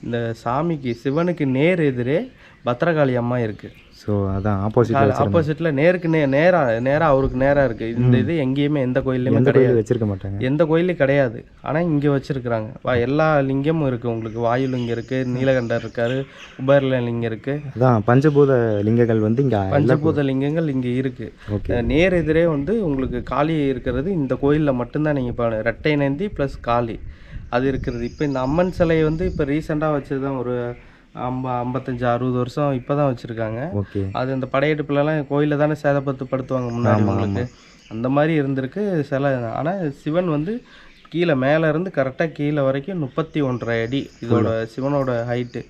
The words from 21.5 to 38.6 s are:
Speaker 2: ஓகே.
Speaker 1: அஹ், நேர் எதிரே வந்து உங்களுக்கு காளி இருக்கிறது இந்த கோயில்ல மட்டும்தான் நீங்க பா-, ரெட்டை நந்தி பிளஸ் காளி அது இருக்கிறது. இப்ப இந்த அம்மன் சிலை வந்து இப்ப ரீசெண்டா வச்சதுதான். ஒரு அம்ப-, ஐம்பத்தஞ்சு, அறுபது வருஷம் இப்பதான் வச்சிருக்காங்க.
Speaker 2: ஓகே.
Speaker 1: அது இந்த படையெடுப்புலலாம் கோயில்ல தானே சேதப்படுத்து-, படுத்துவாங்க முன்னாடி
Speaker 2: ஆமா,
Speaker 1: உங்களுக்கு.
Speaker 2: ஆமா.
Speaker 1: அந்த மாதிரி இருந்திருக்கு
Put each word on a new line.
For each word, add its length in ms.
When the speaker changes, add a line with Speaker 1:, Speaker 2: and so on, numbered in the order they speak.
Speaker 2:
ஓகே. 200
Speaker 1:
அஹ், 120
நேர் 300
எதிரே 340
வந்து 380
உங்களுக்கு 380
காளி 440
இருக்கிறது 460
இந்த 220
கோயில்ல 400
மட்டும்தான் 400
நீங்க 300
பா-, 80
ரெட்டை 440
நந்தி 300
பிளஸ் 340
காளி 400
அது 200
இருக்கிறது. 360
இப்ப 200
இந்த 160
அம்மன் 320
சிலை 300
வந்து 240
இப்ப 180
ரீசெண்டா 460
வச்சதுதான். 480
ஒரு 360
அம்ப-, 340
ஐம்பத்தஞ்சு, 560
அறுபது 320
வருஷம் 420
இப்பதான் 380
வச்சிருக்காங்க. 580
Speaker 2:
ஓகே. 380
Speaker 1:
அது 220
இந்த 180
படையெடுப்புலலாம் 800
கோயில்ல 260
தானே 160
சேதப்படுத்து-, 580
படுத்துவாங்க 400
முன்னாடி 300
Speaker 2:
ஆமா, 40
Speaker 1:
உங்களுக்கு. 360
Speaker 2:
ஆமா. 520
Speaker 1:
அந்த 160
மாதிரி 320
இருந்திருக்கு 600